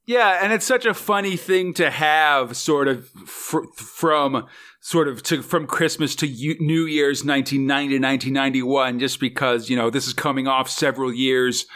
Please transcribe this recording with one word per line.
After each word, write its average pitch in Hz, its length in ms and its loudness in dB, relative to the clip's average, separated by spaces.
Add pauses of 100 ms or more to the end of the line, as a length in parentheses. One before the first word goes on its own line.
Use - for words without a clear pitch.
Yeah, 214 360 4
and 208 100 2
it's 220 140 -2
such 247 180 2
a 220 80 2
funny 196 460 -2
thing 185 360 0
to 165 160 2
have 147 680 2
sort 143 300 2
of 127 200 -2 (180)
fr-, - 380 -6 (100)
from 143 720 0 (340)
sort 160 280 0
of 123 140 -8
to, 156 180 -2
from 156 260 -2
Christmas 160 500 -2
to 156 100 -2
U-, 139 340 -4
New 160 240 2
Year's 143 400 0
nineteen 139 420 0
ninety, 139 320 0
nineteen 131 360 0
ninety-one, 131 640 0
just 131 200 -2
because, 123 520 0
you 127 60 2
know, 117 120 2
this 127 180 -2
is 123 60 -6
coming 135 340 -2
off 131 220 0
several 131 420 -2
years 127 540 2 (120)